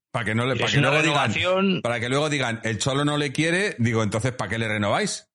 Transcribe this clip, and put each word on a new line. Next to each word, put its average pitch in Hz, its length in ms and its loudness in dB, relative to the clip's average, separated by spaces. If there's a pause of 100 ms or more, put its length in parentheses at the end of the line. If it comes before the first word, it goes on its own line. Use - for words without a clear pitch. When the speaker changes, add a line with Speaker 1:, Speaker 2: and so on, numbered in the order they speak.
(100)
Speaker 1:
Para 117 160 -4
que 107 80 0
no 120 100 2
le, 131 100 0
para 117 120 -2
Speaker 2:
es 110 60 0
Speaker 1:
que 135 60 4
Speaker 2:
una 143 100 4
Speaker 1:
luego 151 140 2
digan, 143 320 2
Speaker 2:
renovación. 185 480 2
Speaker 1:
para 117 180 -2
que 120 100 -4
luego 147 180 0
digan, 127 360 -2
"El 110 140 -2
Cholo 139 280 0
no 147 100 0
le 147 160 -2
quiere", 170 460 0
digo, 113 240 2
"Entonces, 107 300 0
¿para 104 180 -6
qué 113 80 -4
le 113 100 -2
renováis?". 107 680 -2